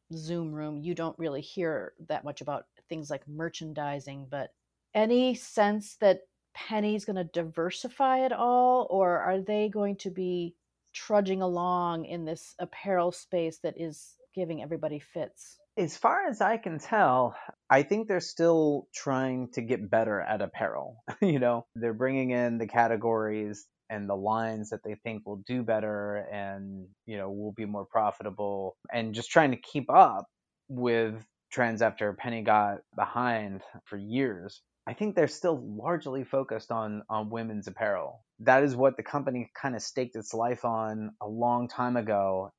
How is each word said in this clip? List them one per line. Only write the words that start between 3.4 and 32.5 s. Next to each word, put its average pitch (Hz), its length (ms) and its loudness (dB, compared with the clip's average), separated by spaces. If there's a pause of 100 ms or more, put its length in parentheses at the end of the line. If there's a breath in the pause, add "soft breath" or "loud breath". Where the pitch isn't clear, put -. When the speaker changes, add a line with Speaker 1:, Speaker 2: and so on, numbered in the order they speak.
Speaker 1:
but 135 200 -8 (440)
any 240 400 4
sense 208 640 0
that 190 200 6 (340)
Penny's 214 500 -2
gonna 190 200 -2
diversify 180 960 0
at 262 120 2
all, 247 580 4
or 180 280 4
are 190 220 2
they 214 280 0
going 202 280 -2
to 196 140 -8
be 180 440 -4 (400)
trudging 190 480 2
along 175 640 0
in 170 180 -6
this 160 340 -8
apparel 180 540 0
space 165 460 -4
that - 180 -4
is 160 400 -10 (180)
giving 165 280 -4
everybody 151 360 -4
fits? - 600 -10 (180)
Speaker 2:
As 170 180 -2
far 359 320 2
as 240 140 -4
I 214 160 4
can 170 220 -6
tell, 131 580 4 (320 loud breath)
I 135 140 8
think 214 260 0
they're 185 120 2
still 160 720 4
trying 131 580 -2
to - 80 -2
get 110 300 -2
better 110 280 4
at 101 220 -2
apparel. 87 720 -6
<laughs> - 100 -14
You 165 180 4
know, 120 360 2
they're 113 180 -2
bringing 131 380 0
in 123 260 0
the 113 100 -2
categories 110 1000 0 (240)
and 104 180 -6
the 98 80 0
lines 107 540 -2
that 107 120 -8
they 107 120 -8
think 107 320 -10
will 101 200 -8
do 127 160 -2
better 104 680 -2
and, 98 540 -8 (180)
you 110 140 -8
know, 98 120 -6
will 104 220 -8
be 107 140 -6
more 104 180 -6
profitable, 101 920 -2 (120)
and 113 240 -4
just 113 160 -8
trying 151 200 8
to 123 80 -2
keep - 320 -6
up 131 340 8 (440)
with 117 460 0 (380)
trends 113 300 2
after 104 320 0
Penny 117 280 -6
got 104 360 4 (180)